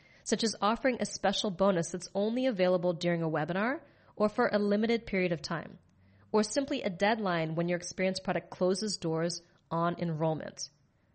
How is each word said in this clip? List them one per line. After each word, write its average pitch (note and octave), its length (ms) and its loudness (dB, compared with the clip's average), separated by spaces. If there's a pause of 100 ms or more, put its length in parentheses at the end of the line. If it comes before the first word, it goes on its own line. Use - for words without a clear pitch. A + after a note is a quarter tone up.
(240)
such - 200 0
as G#3+ 180 -2
offering A#3 380 2
a G3+ 60 -2
special G3+ 460 0
bonus F3+ 400 2
that's - 240 -8
only A3+ 300 0
available F3+ 480 2
during E3+ 300 0
a D#3+ 60 0
webinar F3+ 520 -2 (340)
or G#3 140 2
for B3 220 2
a G#3 80 2
limited G#3+ 460 2
period F3+ 260 0
of E3 100 -2
time, - 360 -8 (540)
or G#3+ 120 4
simply - 380 -2
a G3+ 80 -4
deadline F3+ 640 0
when E3+ 140 0
your F3 80 0
experience F#3 420 -2
product F3 300 -4
closes F#3+ 480 0
doors E3 440 -2 (300)
on E3+ 280 0
enrollment. D#3+ 680 -4 (460)